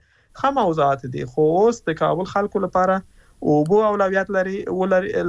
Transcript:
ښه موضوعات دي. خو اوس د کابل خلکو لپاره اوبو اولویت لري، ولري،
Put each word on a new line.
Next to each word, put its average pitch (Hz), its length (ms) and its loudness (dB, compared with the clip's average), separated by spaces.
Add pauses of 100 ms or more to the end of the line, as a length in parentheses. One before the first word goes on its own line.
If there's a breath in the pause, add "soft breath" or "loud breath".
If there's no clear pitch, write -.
(420)
ښه 277 180 0
موضوعات 147 560 0
دي. 143 160 -8
خو 156 160 2 (140)
اوس 226 260 2
د 160 160 -4
کابل 156 300 -2
خلکو 202 320 -2
لپاره 185 340 0 (420 soft breath)
اوبو 151 440 2
اولویت 196 540 0
لري، 190 280 -2
ولري، 185 480 0 (140)